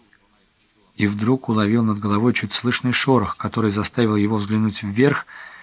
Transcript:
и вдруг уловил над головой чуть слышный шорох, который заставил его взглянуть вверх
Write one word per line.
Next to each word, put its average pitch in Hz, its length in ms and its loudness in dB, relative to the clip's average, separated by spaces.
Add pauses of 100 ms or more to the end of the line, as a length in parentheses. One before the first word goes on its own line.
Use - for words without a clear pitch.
(960)
и 104 120 0
вдруг 110 420 -2
уловил 110 340 2
над 104 160 0
головой 107 340 2
чуть - 200 -6
слышный 123 380 -2
шорох, 120 440 0
который 104 360 -2
заставил 107 440 0
его 104 220 2
взглянуть 104 460 -2
вверх 117 420 2 (380)